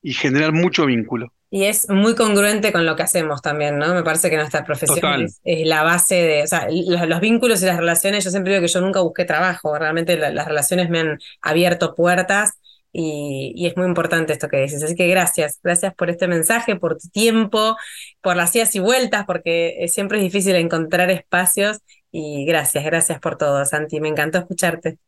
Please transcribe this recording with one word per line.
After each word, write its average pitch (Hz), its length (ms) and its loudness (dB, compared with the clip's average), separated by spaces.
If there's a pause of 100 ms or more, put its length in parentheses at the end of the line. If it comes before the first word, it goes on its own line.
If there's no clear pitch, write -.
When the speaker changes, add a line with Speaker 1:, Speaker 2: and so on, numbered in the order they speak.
Speaker 1:
y 135 120 -6
generar 147 400 2
mucho 170 320 2
vínculo. 117 480 -2 (160)
Speaker 2:
Y 196 160 0
es 208 240 0
muy 208 260 4
congruente 208 560 2
con 170 140 2
lo 160 100 0
que 165 80 -2
hacemos 156 400 -2
también, 147 340 -2
¿no? 156 160 0
Me 175 100 0
parece 160 260 0
que 156 80 2
nuestra 151 280 -2
profesión 151 320 0
Speaker 1:
Total. 147 260 0
Speaker 2:
es, - 200 -8
es 160 240 -2
la 156 160 2
base 180 320 2
de, 160 280 4
o 156 40 -2
sea, 175 240 -2
los, 175 360 0
los 165 140 2
vínculos 226 400 2
y 185 60 0
las 175 100 2
relaciones, 170 460 0
yo 180 80 -4
siempre 190 220 0
digo 196 100 2
que 170 80 0
yo 180 100 0
nunca 190 200 0
busqué 170 220 -2
trabajo, 170 540 -2
realmente 165 400 0
la, 151 140 0
las 151 160 -4
relaciones 160 420 0
me 170 100 0
han 156 200 -2 (220)
abierto 170 540 0
puertas 185 580 2 (420)
Y, 147 600 -6
y 175 100 -4
es 147 100 -2
muy 180 120 0
importante 165 460 0
esto 143 140 -6
que 147 100 -2
dices. 143 260 -2
Así 160 120 -4
que 180 120 2
gracias, 170 560 0
gracias 175 320 0
por 170 160 -2
este 175 160 -2
mensaje, 202 480 0
por 160 240 -2
tu 175 100 -18
tiempo, 220 680 2 (460)
por 180 140 0
las 175 200 0
idas 226 200 2
y 196 40 -2
vueltas, 220 460 0
porque, 170 580 -2
eh, 175 40 -2
siempre 202 320 -2
es 196 40 2
difícil 185 320 2
encontrar 170 540 0
espacios. 190 680 0 (320)
Y 147 340 -6
gracias, 147 400 0
gracias 160 340 0
por 160 160 -4
todo, 139 300 0
Santi. 151 340 -4
Me 156 100 -2
encantó 156 280 -2
escucharte. 170 720 -4